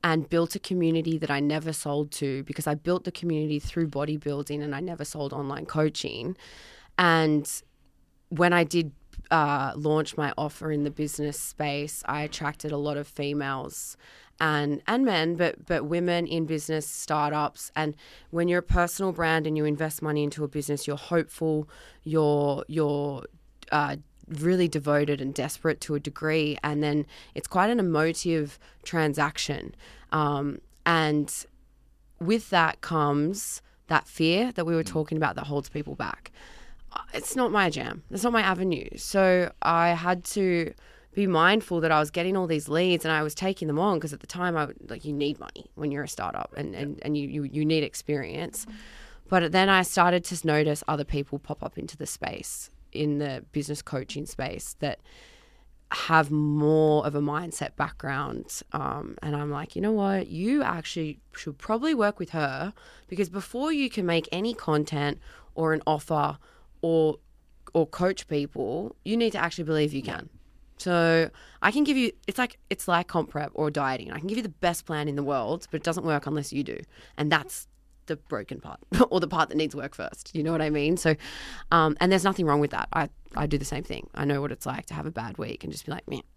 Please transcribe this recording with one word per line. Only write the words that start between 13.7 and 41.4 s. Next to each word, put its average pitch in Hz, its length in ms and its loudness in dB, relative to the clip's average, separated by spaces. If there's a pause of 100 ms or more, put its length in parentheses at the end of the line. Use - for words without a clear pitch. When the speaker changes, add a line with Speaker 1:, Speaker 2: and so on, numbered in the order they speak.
Speaker 1:
and, 147 480 2
and 247 180 2
men, 170 320 2
but, 170 300 0
but 165 200 0
women 175 400 0
in 165 200 0
business, 156 400 -4
startups. 151 880 -2
And 151 220 -2 (340)
when 170 180 0
you're 175 120 4
a - 20 -8
personal 175 500 2
brand 160 340 2
and 156 100 0
you 151 80 2
invest 151 380 -2
money 151 200 0
into 147 220 -2
a 139 40 -4
business, 143 380 -4
you're 143 100 -4
hopeful, 156 720 -2 (360)
you're, 147 640 2
you're, 143 560 -2 (480)
uh, 147 240 2 (320)
really 175 380 2
devoted 147 540 2
and 135 140 -4
desperate 151 460 -2
to - 140 -4
a 147 60 0
degree. 151 640 0
And 147 180 0
then 147 240 2 (300)
it's - 100 -10
quite 196 240 2
an 240 80 2
emotive 165 800 0 (240)
transaction. 151 880 -2 (380)
Um, 147 480 0 (260)
and 151 480 2 (880)
with 220 300 0
that 165 300 4
comes 151 840 0 (240)
that - 220 2
fear 180 440 2
that 170 140 -2
we 170 80 0
were 160 80 2
Speaker 2:
Mm. 160 40 -2
Speaker 1:
talking 160 300 -2
about 151 200 0
that 135 100 -8
holds 143 220 -4
people 143 260 -8
back. - 380 -8 (600)
Uh, - 60 -6 (160)
it's - 220 -6
not 247 160 2
my 190 180 4
jam. 131 400 -6
It's 190 140 -6
not 240 80 4
my 226 100 4
avenue. 185 540 0
So 185 560 4 (100)
I 170 280 4
had 175 340 0
to 175 480 0 (420)
be 196 140 2
mindful 180 540 4